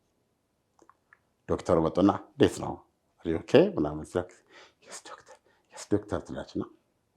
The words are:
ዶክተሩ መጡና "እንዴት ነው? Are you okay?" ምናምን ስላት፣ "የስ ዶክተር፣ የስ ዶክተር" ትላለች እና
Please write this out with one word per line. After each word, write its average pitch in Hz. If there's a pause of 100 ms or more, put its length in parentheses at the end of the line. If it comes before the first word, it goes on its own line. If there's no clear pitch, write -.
(1500)
ዶክተሩ 87
መጡና 85 (160)
"እንዴት -
ነው? - (520)
Are 90
you 80
okay?" 135
ምናምን 76
ስላት፣ - (500)
"የስ -
ዶክተር፣ - (380)
የስ -
ዶክተር" 98
ትላለች -
እና - (520)